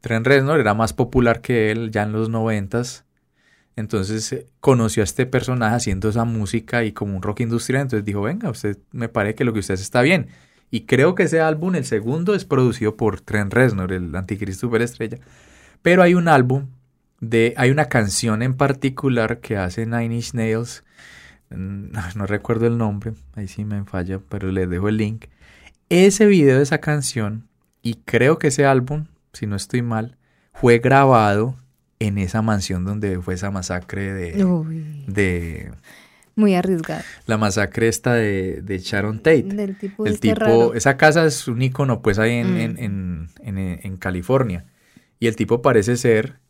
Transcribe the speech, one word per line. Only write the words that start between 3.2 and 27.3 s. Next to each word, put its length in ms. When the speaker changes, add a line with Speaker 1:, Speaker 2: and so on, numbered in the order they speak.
Speaker 1:
Entonces, 580
eh, 140
conoció 420
a 40
este 200
personaje 500
haciendo 340
esa 160
música 580
y 80
como 240
un 80
rock 180
industrial, 420
entonces 220
dijo, 160
"Venga, 280
usted, 280
me 180
parece 260
que 80
lo 100
que 60
usted 160
hace 80
está 180
bien". 260
Y 100
creo 340
que 80
ese 180
álbum, 340
el 100
segundo, 500
es 80
producido 540
por 240
Trent 320
Reznor, 400
el 220
anticristo 520
superestrella. 500
Pero 220
hay 100
un 140
álbum 400
de, 360
hay 140
una 140
canción 560
en 140
particular 840
que 180
hace 280
Nine 300
Inch 180
Nails, 500
mm, 400
<laughs> 240
no 100
recuerdo 420
el 100
nombre, 360
ahí 120
sí 180
me 200
falla, 340
pero 220
les 180
dejo 200
el 80
link. 280
Ese 360
video 320
de 60
esa 160
canción, 680